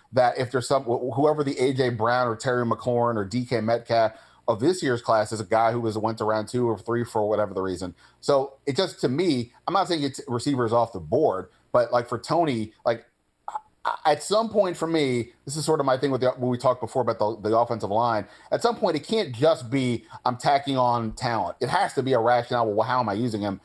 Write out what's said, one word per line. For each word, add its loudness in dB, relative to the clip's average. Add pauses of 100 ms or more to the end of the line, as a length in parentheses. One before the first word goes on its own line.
(140)
that 4
if -2
there's -2
some, 2
wh-, -2
whoever 4
the -2
A 2
J 2
Brown 2
or -2
Terry 0
McLaurin 0
or -2
D -4
K 0
Metcalf 2 (360)
of 0
this 0
year's 0
class 2
is -4
a -6
guy 2
who -2
was, -2
went -2
to -4
round 0
two 0
or -2
three -2
for -2
whatever 0
the -2
reason. -6 (260)
So 0 (100)
it -2
just, -2
to 2
me, 0 (160)
I'm -2
not 0
saying -2
it's -6
receivers 0
off 2
the -10
board, 0 (240)
but, 2
like, 0
for -6
Toney, -2 (140)
like, -2 (400)
I, -8 (300)
I, 0
at 0
some 0
point 0
for -4
me, 0 (140)
this -8
is -6
sort 2
of -2
my 4
thing 0
with 0
the, 4
when 0
we 0
talked 2
before -2
about 0
the, -2
the 4
offensive 0
line, 0 (240)
at 0
some 2
point 0
it -8
can't -2
just 0
be, -2 (200)
"I'm -2
tacking 0
on 2
talent." -4
It -2
has 0
to 0
be 0
a 4
rationale, 2
"Well, 0
how 0
am 0
I 0
using -2
him?" -2